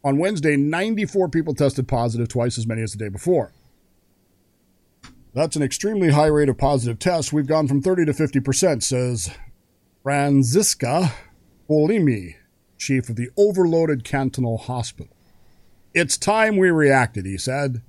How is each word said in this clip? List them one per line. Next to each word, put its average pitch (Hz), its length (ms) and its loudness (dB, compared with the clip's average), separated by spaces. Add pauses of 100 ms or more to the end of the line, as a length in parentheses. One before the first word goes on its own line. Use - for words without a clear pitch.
On 139 140 0
Wednesday, 160 380 0
ninety-four 185 720 0
people 160 280 -2
tested 131 320 0
positive, 117 400 -2
twice 120 280 -2
as 113 120 -6
many 113 140 -4
as 107 100 -8
the 104 60 -14
day 107 100 -8
before. 127 440 -2 (1800)
"That's 151 220 -2
an 147 80 0
extremely 190 480 0
high 147 140 4
rate 147 220 4
of 127 80 0
positive 123 440 0
tests. 170 320 0
We've 143 160 0
gone 156 180 2
from 135 160 0
thirty 180 220 2
to 147 100 0
fifty 143 240 0
percent," 139 460 0
says 123 440 -2 (760)
Franziska 139 1040 2 (580)
Polimi, 151 680 2 (420)
chief 131 300 -2
of 113 80 -6
the 120 200 -6
overloaded 165 680 2
cantonal 127 520 -2
hospital. - 560 -10 (800)
"It's 170 240 -2
time 214 420 0
we 185 120 4
reacted," 131 560 2
he 95 120 -8
said. 131 500 -4